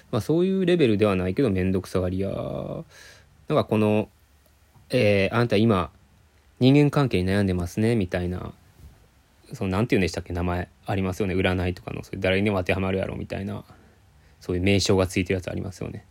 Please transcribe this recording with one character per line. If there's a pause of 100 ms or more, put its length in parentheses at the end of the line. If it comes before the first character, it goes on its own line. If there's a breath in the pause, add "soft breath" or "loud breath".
(120 loud breath)
ま
あ、
そ
う
い
う
レ
ベ
ル
で
は
な
い
け
ど、
め
ん
ど
く
さ
が
り
屋。 (1160 loud breath)
な
ん
か
こ
の、 (800)
え
ー、
「あ
な
た
今、 (720)
人
間
関
係
に
悩
ん
で
ま
す
ね」
み
た
い
な、 (1000)
そ
の、
な
ん
て
言
う
ん
で
し
た
っ
け、
名
前 (180)
あ
り
ま
す
よ
ね。
占
い
と
か
の、
そ
れ
誰
に
で
も
当
て
は
ま
る
や
ろ
み
た
い
な、 (800 soft breath)
そ
う
い
う
名
称
が
つ
い
て
る
や
つ
あ
り
ま
す
よ
ね。